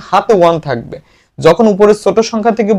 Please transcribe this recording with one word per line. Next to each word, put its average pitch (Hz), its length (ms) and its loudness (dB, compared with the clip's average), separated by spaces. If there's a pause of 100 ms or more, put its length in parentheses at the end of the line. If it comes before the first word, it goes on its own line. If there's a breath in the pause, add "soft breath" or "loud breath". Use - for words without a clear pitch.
হাতে 202 340 0
ওয়ান 170 140 2 (120)
থাকবে। 120 300 -8 (420)
যখন 165 340 2
উপরের 208 300 2
ছোট 190 140 -2 (120)
সংখ্যা 226 300 -2
থেকে 208 200 -2